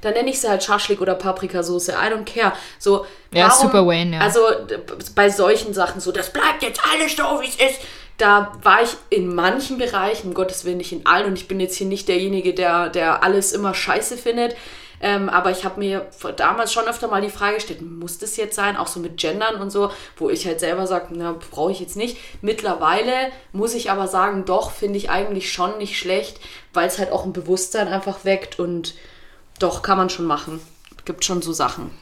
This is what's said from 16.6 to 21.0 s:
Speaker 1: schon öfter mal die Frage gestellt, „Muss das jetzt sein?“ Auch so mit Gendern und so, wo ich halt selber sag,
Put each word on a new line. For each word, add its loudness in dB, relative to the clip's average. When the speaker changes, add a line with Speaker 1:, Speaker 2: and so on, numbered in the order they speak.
Speaker 1:
schon 0
öfter -4
mal 0
die -4
Frage -2
gestellt, -8
„Muss -12
das -8
jetzt -4
sein?“ 0
Auch -4
so -8
mit -8
Gendern -2
und -6
so, 0
wo -2
ich -2
halt -4
selber -2
sag, -2